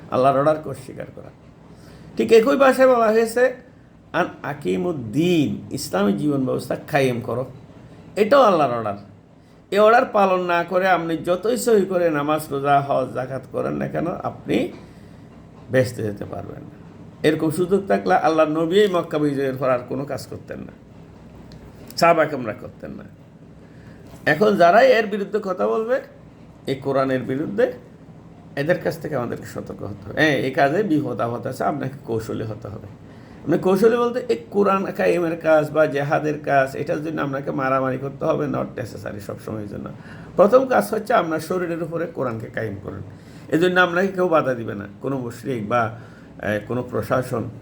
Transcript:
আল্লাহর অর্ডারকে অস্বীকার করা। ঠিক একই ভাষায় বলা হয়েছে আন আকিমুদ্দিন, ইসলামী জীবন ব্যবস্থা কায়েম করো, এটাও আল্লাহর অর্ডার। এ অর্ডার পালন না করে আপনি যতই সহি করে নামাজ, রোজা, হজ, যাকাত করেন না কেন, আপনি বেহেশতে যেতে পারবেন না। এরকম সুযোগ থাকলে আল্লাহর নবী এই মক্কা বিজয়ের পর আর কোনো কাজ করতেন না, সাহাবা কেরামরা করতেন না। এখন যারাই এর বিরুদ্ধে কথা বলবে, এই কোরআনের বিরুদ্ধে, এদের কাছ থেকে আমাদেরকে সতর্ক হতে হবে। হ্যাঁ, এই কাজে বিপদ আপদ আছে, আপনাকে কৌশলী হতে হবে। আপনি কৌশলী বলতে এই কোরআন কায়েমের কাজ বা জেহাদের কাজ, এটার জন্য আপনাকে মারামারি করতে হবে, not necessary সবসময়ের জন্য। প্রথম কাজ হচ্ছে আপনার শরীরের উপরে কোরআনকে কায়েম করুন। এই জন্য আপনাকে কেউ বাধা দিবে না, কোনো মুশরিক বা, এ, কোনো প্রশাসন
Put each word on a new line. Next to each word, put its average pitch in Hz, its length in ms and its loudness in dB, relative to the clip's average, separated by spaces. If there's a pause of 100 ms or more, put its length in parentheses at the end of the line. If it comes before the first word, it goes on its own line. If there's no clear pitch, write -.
(120)
আল্লাহর 127 260 4
অর্ডারকে 151 320 0
অস্বীকার - 360 -12 (100)
করা। - 140 -18 (880)
ঠিক 226 140 0
একই 269 260 6
ভাষায় 262 300 6
বলা 233 200 4
হয়েছে 226 360 2 (680)
আন 170 140 0 (160)
আকিমুদ্দিন, 156 1080 0 (220)
ইসলামী 190 420 -2
জীবন 147 320 0
ব্যবস্থা 131 300 -4 (160)
কায়েম 131 300 2
করো, 120 240 -6 (680)
এটাও 220 260 4
আল্লাহর 156 360 4
অর্ডার। 104 200 -4 (760)
এ 196 80 2
অর্ডার 226 260 8
পালন 190 360 2
না 175 220 0
করে 185 240 0
আপনি 165 300 2
যতই 185 400 0
সহি 208 280 4
করে 175 240 0
নামাজ, 151 320 0 (100)
রোজা, 139 240 2 (120)
হজ, 135 260 0
যাকাত 127 380 -6
করেন 127 220 -4
না 139 140 -4
কেন, 151 200 -4
আপনি 175 640 -4 (1040)
বেহেশতে 123 320 0
যেতে 104 220 -6
পারবেন - 460 -12
না। - 60 -20 (500)
এরকম 156 220 2
সুযোগ 180 380 0
থাকলে 190 280 2
আল্লাহর 156 340 4
নবী 165 300 0
এই 214 80 6
মক্কা 165 320 -2
বিজয়ের 139 400 0
পর 131 100 0
আর 123 100 2 (100)
কোনো 135 160 -6
কাজ 135 220 -8
করতেন - 400 -12
না, - 60 -18 (1200)
সাহাবা 165 280 4
কেরামরা 127 280 -4
করতেন - 380 -14
না। - 120 -16 (1200)
এখন 196 320 4
যারাই 185 340 8
এর 220 220 4
বিরুদ্ধে 208 300 -4
কথা 196 240 -2
বলবে, 226 320 0 (680)
এই 135 80 -2
কোরআনের 135 480 -2
বিরুদ্ধে, 190 500 -2 (800)
এদের 160 280 0
কাছ - 180 -4
থেকে 147 140 -6
আমাদেরকে 117 300 -6
সতর্ক - 380 -12
হতে 98 220 -12
হবে। 117 160 -4
হ্যাঁ, 151 160 4
এই 127 140 -2
কাজে 160 320 2
বিপদ 127 380 0
আপদ 117 260 -4
আছে, 127 160 -6
আপনাকে 135 420 -4
কৌশলী 113 380 -4
হতে 110 240 -10
হবে। 98 200 -14 (560)
আপনি 156 140 2
কৌশলী 190 400 4
বলতে 240 220 0 (100)
এই 226 80 0 (140)
কোরআন 196 340 2
কায়েমের 175 520 0
কাজ 156 340 4
বা 156 140 4
জেহাদের 147 540 0
কাজ, 135 360 0
এটার 156 280 -4
জন্য 156 180 -6
আপনাকে 139 300 -4
মারামারি 131 460 0
করতে 139 280 -8
হবে, 151 220 0
not 127 220 -4 (100)
necessary 104 480 -10
সবসময়ের 107 400 -10
জন্য। - 200 -10 (480)
প্রথম 208 320 8
কাজ 214 260 2
হচ্ছে 220 200 -2
আপনার 165 260 2
শরীরের 170 440 -4
উপরে 165 240 -4
কোরআনকে 123 480 -6
কায়েম 110 280 -6
করুন। 101 200 -10 (500)
এই 160 60 2
জন্য 180 200 2
আপনাকে 180 280 2
কেউ 180 200 -2
বাধা 143 260 2
দিবে 113 220 -6
না, 101 120 -10 (140)
কোনো 135 180 -4
মুশরিক 117 500 -8
বা, 120 120 2 (640)
এ, 104 240 -2
কোনো 120 160 -4
প্রশাসন 120 600 -2 (180)